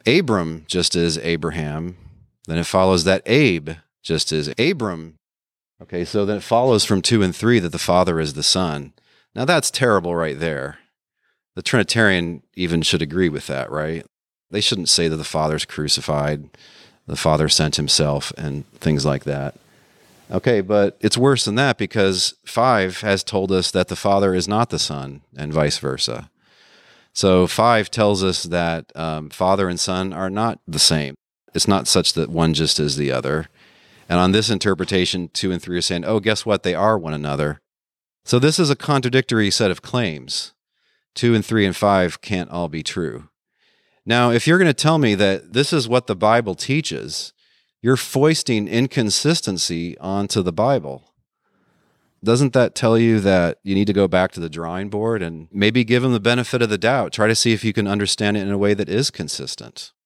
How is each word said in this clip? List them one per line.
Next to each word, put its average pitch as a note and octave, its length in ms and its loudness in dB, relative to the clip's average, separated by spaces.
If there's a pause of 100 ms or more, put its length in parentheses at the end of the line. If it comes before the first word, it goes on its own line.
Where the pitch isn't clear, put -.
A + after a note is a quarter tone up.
Abram G2+ 640 0
just F2 260 -2
is E2+ 240 0
Abraham, E2 760 -6 (500)
then E2+ 120 -4
it E2+ 80 -2
follows F#2 380 4
that F#2+ 220 2
Abe G#2 440 2 (320)
just - 300 -4
is D2 260 -2
Abram. G2+ 560 -2 (680)
Okay, F2 220 -6
so G2+ 200 -2
then G#2 140 -2
it F#2 40 -10
follows A#2 420 2
from G2 180 2
two A2+ 200 2
and F2+ 120 2
three A#2 240 2
that F2 140 -2
the E2 60 -6
Father F2 420 2
is D2+ 140 -4
the D2 80 -8
Son. D2 500 -2 (420)
Now A#2 100 -6
that's D#3+ 260 0
terrible F2+ 440 2
right D#2 240 -2
there. D2+ 400 -6 (760)
The F#2 80 -10
Trinitarian F#2+ 800 0 (120)
even E2+ 280 0
should D#2+ 200 0
agree E2 260 0
with D2 180 -6
that, C2+ 240 -6
right? D#2 360 -6 (440)
They G#2 100 -4
shouldn't F#2+ 280 -2
say E2+ 200 2
that D#2+ 80 -2
the D#2 80 -6
Father's D#2 400 -2
crucified, D2 840 -4 (580)
the - 100 -8
Father D#2 320 2
sent D2+ 280 0
himself, D2 640 -2
and C#2+ 360 -8
things D2 300 0
like C#2+ 200 -2
that. C#2 300 -6 (760)
Okay, G2+ 300 2
but G2+ 400 2
it's G#2+ 180 0
worse C3 260 2
than G#2 120 -2
that C3 220 2
because G2 560 0 (100)
five A2 560 0
has G2 220 0
told G2 300 -2
us F#2 180 0
that F#2 180 0
the F2 80 -6
Father G2 380 2
is F2+ 140 -2
not G#2+ 220 0
the E2+ 80 -4
Son C#2 440 -8 (140)
and D2+ 160 -8
vice D2+ 260 0
versa. C2 520 -6 (840)
So F#2 340 4
five A2 440 2
tells G#2 320 2
us F#2+ 220 -2
that, E2+ 500 -4
um, D#2 360 -8
Father F#2+ 380 0
and F2 120 -4
Son F#2 320 -4
are F#2 180 -6
not G#2+ 360 -4
the D#2 120 -6
same. C#2+ 360 2 (400)
It's - 120 -2
not F#2+ 220 2
such - 240 2
that E2 160 -4
one E2 240 2
just D2 260 0
is D2 180 -2
the C#2+ 140 -2
other. C2+ 380 -4 (640)
And F2 100 2
on F#2 120 4
this G#2+ 180 2
interpretation, F#2 800 -2
two - 180 -4
and F2 120 -4
three F2 160 -6
are F2 40 -4
saying, F2 220 -4
"Oh, G#2+ 160 0
guess G#2 240 -2
what? G2+ 180 -2
They F2+ 120 -2
are G#2 240 2
one D#2+ 160 -6
another." D2 460 -4 (680)
So B2 120 2
this D3 200 2
is E3 100 2
a C#3 80 0
contradictory B2+ 760 0
set G2+ 200 2
of E2+ 100 -4
claims. E2 720 -6 (640)
Two A#2+ 200 2
and G#2+ 80 2
three A2 220 2
and F#2 100 2
five F#2+ 460 2
can't F#2 300 -6
all E2+ 180 -6
be D2+ 140 -8
true. D#2 480 -8 (760)
Now, A#2+ 260 2
if A#2 160 2
you're E3+ 120 6
gonna E3+ 160 4
tell D#3+ 240 2
me A#2+ 160 4
that G2 400 0
this C#3 180 0
is C3+ 160 0
what B2 180 2
the G#2+ 80 -2
Bible G#2+ 400 2
teaches, D#2+ 800 -6 (480)
you're B2+ 160 0
foisting C3 720 0
inconsistency G#2 1300 -2
onto G2 460 -2
the F2 100 -2
Bible. D#2+ 640 -2 (1080)
Doesn't A#2+ 300 2
that B2 220 2
tell A2+ 240 2
you A2+ 220 4
that F#2 420 2
you G2 120 -2
need G2 120 2
to G2+ 80 2
go G2 120 4
back F#2 260 2
to F2+ 80 -12
the E2 100 -6
drawing E2+ 400 -8
board G#2+ 320 -2
and E2 280 -8
maybe G#2+ 340 4
give A#2+ 180 2
them B2+ 100 2
the A2+ 80 2
benefit A#2+ 400 0
of A#2 80 2
the G#2 80 0
doubt? A2+ 380 0
Try G#2+ 140 2
to A2+ 60 4
see A2+ 200 2
if G#2+ 100 -2
you A2 80 0
can G#2 140 0
understand G#2 500 0
it G#2 40 -2
in G2 100 -4
a G2+ 80 0
way G2+ 160 2
that G2+ 160 -4
is A#2 200 0
consistent. - 800 -12 (140)